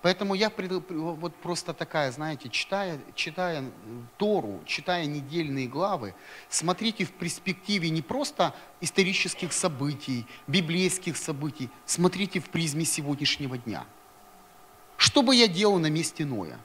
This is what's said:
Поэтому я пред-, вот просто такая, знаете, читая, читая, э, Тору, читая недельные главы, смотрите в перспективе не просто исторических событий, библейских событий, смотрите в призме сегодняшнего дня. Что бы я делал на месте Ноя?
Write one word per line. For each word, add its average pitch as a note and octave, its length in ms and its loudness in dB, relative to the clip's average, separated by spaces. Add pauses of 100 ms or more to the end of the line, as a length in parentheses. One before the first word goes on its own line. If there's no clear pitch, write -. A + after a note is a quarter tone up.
Поэтому F#3+ 340 2
я G#3+ 140 4
пред-, F#3 420 -6
вот D#3+ 440 -4
просто E3+ 380 -6
такая, D3 380 -2
знаете, D3 380 -6
читая, F#3 500 -4 (160)
читая, E3 460 -2
э, C3 40 -6 (520)
Тору, D#3 480 0
читая F3 400 -2
недельные C#3+ 640 -2
главы, C#3+ 460 -2 (360)
смотрите F#3 560 0
в - 60 -10
перспективе F3 800 -2
не D#3+ 120 0
просто G#3+ 520 0 (280)
исторических F#3 720 2
событий, C3+ 760 -2 (200)
библейских E3+ 720 2
событий, C#3 520 -4 (160)
смотрите F#3 540 2
в - 100 -8
призме E3 360 0
сегодняшнего C#3 720 -2
дня. G#2+ 280 -6 (1120)
Что - 260 6
бы C4 100 8
я A#3+ 140 10
делал G3 320 4
на D#3 100 4
месте D#3+ 340 0
Ноя? G2+ 420 -4